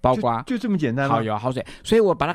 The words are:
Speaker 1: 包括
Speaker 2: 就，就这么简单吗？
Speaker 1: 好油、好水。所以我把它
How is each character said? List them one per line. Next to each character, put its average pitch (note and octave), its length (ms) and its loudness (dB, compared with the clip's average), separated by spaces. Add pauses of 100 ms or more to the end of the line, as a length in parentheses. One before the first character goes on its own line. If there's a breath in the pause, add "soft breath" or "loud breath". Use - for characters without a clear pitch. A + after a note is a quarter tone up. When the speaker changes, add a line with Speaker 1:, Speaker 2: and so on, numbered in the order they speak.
Speaker 1:
包 B2+ 160 4
括 B2 280 -2
Speaker 2:
就， B3 120 -4
就 G3+ 60 -6
这 A#3+ 60 -2
么 G3 80 2
简 C#3 160 0
单 C#3 140 0
吗？ A#2 80 2
Speaker 1:
好 A2+ 80 0
油、 G#2+ 140 -2
好 B2 160 -4
水。 B2 120 -6 (200 loud breath)
所 A3 120 4
以 A3+ 40 6
我 F#3+ 120 4
把 C#3+ 140 -2
它 E3+ 80 -4